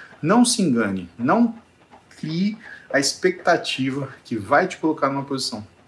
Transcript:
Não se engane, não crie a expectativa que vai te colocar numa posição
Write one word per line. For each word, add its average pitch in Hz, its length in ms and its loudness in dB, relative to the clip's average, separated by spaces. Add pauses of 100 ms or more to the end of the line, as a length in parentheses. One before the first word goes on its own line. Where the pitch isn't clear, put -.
(220)
Não 240 220 6
se - 180 2
engane, 101 460 0 (100)
não 214 360 2 (640)
crie 185 400 -2 (340)
a 139 60 2
expectativa 143 1120 -2 (160)
que 117 120 -6
vai 135 300 2
te - 100 -8
colocar 151 320 -2
numa 139 160 -4
posição 123 420 -6 (200)